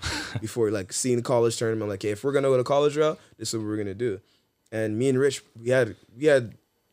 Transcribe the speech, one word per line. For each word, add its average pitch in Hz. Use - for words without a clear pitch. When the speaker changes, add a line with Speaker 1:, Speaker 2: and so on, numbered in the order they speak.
Speaker 1:
<laughs> -
Speaker 2:
before, 110
like, 98
seeing 123
the 120
college 117
tournament. 110
Like, 98
"Hey, 107
if 104
we're 139
gonna 139
go 131
to 127
college 143
route, 156
this 110
is 113
what 107
we're 107
gonna 101
do." 101
And 110
me 131
and 127
Rich, 135
we 117
had, 123
we 139
had, 131